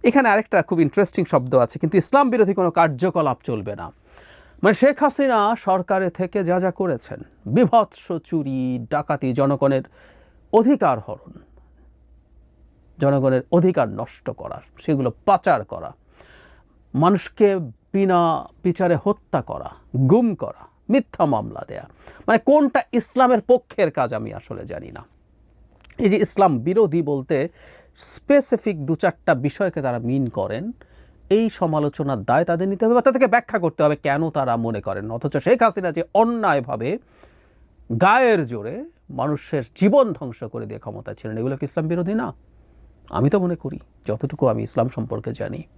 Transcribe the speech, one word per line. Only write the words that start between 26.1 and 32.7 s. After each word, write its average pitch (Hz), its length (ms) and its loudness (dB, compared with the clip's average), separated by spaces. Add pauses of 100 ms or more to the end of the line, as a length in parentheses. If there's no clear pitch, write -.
ইসলাম 185 420 2
বিরোধী 170 420 0
বলতে 143 480 -2 (480)
স্পেসিফিক 214 880 -2
দু 160 100 -2
চারটা 165 400 -2
বিষয়কে 147 460 -4
তারা 123 180 -2
মিন 123 300 -2
করেন, 107 420 -6 (580)
এই 220 200 2
সমালোচনার 147 720 -2
দায় 143 220 2
তাদের 170 220 -2
নিতে 196 180 -2